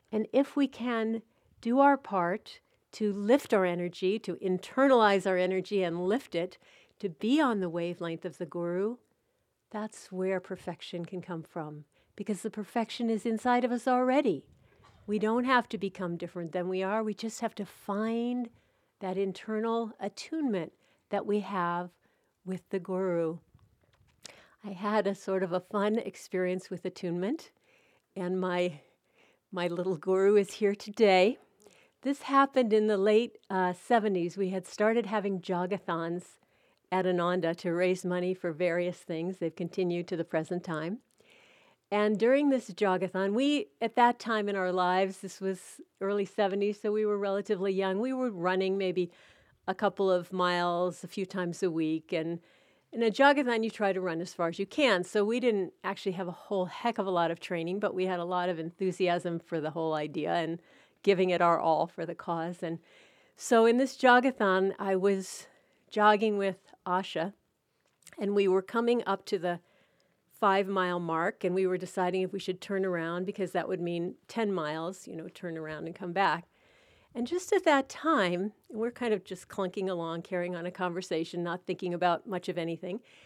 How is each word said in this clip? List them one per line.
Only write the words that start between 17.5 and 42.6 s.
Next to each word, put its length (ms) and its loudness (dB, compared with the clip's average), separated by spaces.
to 100 -8
find 840 -4
that 180 -6
internal 800 -4
attunement 760 -4
that 140 -2
we 160 0
have 500 -4
with 240 -8
the 100 -4
Guru. 580 -2
I 60 -10
had 360 0
a 80 0
sort 280 -2
of 100 -4
a 80 0
fun 360 0
experience 720 -4
with 140 -10
attunement, 680 -4
and 240 -2
my, 400 0
my 160 -2
little 280 0
guru 400 4
is 200 4
here 200 2
today. 600 4
This 220 -4
happened 500 4
in 140 4
the 100 4
late, 400 4
uh, 240 2
seventies. 640 2
We 140 0
had 180 -4
started 380 2
having 340 -2
jogathons 840 -4
at 140 0
Ananda 500 2
to 160 -4
raise 320 2
money 300 -2
for 180 -4
various 460 -2
things. 400 -6
They've 180 -4
continued 540 -4
to 80 -4
the 80 -4
present 400 -4
time. 340 -6
And 300 2
during 300 4
this 220 0